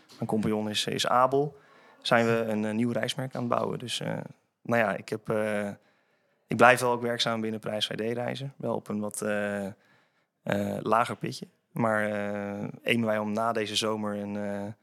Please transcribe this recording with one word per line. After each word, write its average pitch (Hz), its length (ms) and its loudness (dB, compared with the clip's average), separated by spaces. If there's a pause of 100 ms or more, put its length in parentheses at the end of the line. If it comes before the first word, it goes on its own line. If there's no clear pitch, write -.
(140)
Mijn - 120 -6
compagnon 107 420 0
is, 104 180 -2
is - 200 -2
Abel. 135 500 4 (460)
Zijn 117 240 4
we 117 60 4
een, 113 320 0
eh, 107 80 -2
nieuw 117 200 2
reismerk 127 420 -4
aan 127 80 -4
het 120 80 -2
bouwen. 113 280 0
Dus, - 220 -6
eh, 110 120 -2 (500)
nou 117 200 2
ja, 98 140 2
ik - 120 -10
heb, - 220 -6
eh, 107 380 0 (800)
ik 120 100 -2
blijf 120 240 8
wel 123 120 2
ook 120 100 -2
werkzaam 117 380 0
binnen 110 200 -4
prijsvrij 107 520 -4
D-reizen. 127 440 -6
Wel 117 180 -4
op 110 140 -6
een 107 120 -2
wat, 104 220 -6
eh, 104 440 -2
eh, 95 60 -6 (1080)
lager 110 340 2
pitje. - 300 -8 (260)
Maar, 110 380 2
eh, 101 580 -4 (160)
aimen 117 220 2
wij 107 120 2
om 107 140 -2
na 113 200 0
deze 107 240 -2
zomer 107 400 -2
een, 101 200 -6
eh, 101 360 -6 (100)